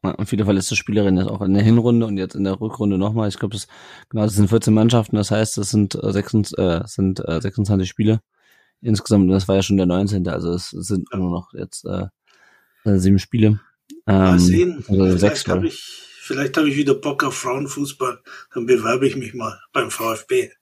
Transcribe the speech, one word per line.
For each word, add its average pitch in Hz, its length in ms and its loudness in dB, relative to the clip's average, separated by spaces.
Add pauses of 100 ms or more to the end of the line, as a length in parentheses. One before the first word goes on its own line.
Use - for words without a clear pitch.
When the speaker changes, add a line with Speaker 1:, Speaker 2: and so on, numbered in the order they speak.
Speaker 1:
Ja, 190 60 -2
und - 160 -6
viele 104 180 0
verletzte 98 320 0
Spielerinnen 98 480 2
jetzt - 40 -4
auch 98 120 -8
in 95 120 0
der 101 100 4
Hinrunde 117 420 4
und 101 120 -6
jetzt 95 180 -6
in 98 100 -2
der 95 160 -2
Rückrunde 104 360 -2
nochmal. 107 300 0
Ich 98 120 -8
glaub, 104 120 -4
das, 107 160 -12 (400)
genau, 110 160 -2
das 107 120 0
sind 101 120 4
vierzehn 110 260 2
Mannschaften, 110 440 2
das 104 140 -2
heißt, 107 260 0
das 101 120 -4
sind, 104 260 0
äh, 101 180 -4
sechsundzw-, 101 480 -2
äh, 87 260 0
sind, 95 400 -2
äh, 82 140 -2
sechsundzwanzig 98 480 0
Spiele 110 320 0 (580)
insgesamt 107 440 2
und 92 80 4
das 95 180 0
war 95 60 2
ja 98 80 2
schon 98 120 0
der 95 120 2
neunzehnte, 92 440 0
also 85 220 -4
es 90 160 -8
sind 92 440 -6
nur 92 180 -2
noch 90 240 -8
jetzt, - 280 -14
äh, 92 220 -6 (800)
äh, 98 140 2
sieben 95 200 4
Spiele. 107 400 2 (460)
Speaker 2:
Mal 95 280 4
Speaker 1:
Ähm, 90 60 6
Speaker 2:
sehen. 131 480 2
Speaker 1:
also 95 300 2
sechs, 104 240 0
Speaker 2:
Vielleicht - 60 -8
hab 90 80 0
Speaker 1:
glaub 95 100 -2
Speaker 2:
ich, - 380 -10 (180)
vielleicht 139 360 -4
hab 156 80 2
ich 139 100 0
wieder 139 180 2
Bock - 300 -4
auf 123 120 -4
Frauenfußball, 135 840 -6 (320)
dann 120 140 -6
bewerbe 127 400 2
ich 127 80 -2
mich 127 180 -10
mal 113 260 -10 (140)
beim 117 160 -2
V 113 240 -6
F - 140 -12
B. 95 220 -2 (120)